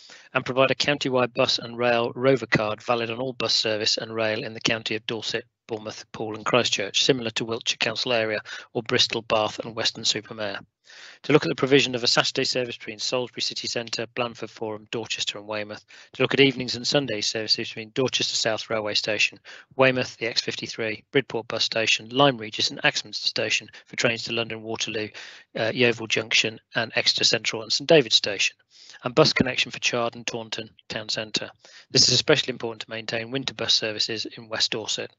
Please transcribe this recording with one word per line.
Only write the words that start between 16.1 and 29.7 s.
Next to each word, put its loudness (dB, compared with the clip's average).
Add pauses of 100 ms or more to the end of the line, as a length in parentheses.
To -2
look 4
at 6
evenings 2
and -6
Sunday 0
services 0
between -12
Dorchester 0
South -2
Railway -2
Station, 0 (380)
Weymouth, 4
the -4
X -2
fifty-three, -4
Bridport 0
Bus -2
Station, 0
Lyme 4
Regis -4
and -4
Axminster -2
Station 0 (180)
for -20
trains 0
to -8
London -4
Waterloo, -4 (500)
uh, 0
Yeovil 2
Junction 0 (140)
and -2
Exeter 2
Central 2
and -6
St 0
David's 8
Station, 0 (480)
and -4
bus 6
connection 0